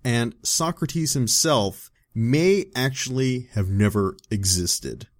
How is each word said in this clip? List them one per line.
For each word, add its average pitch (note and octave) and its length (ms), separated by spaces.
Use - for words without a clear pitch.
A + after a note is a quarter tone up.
and A#2 380
Socrates E3 720
himself A#2+ 760
may D#3 600
actually C3 760
have G2 160
never G2+ 480
existed F2+ 800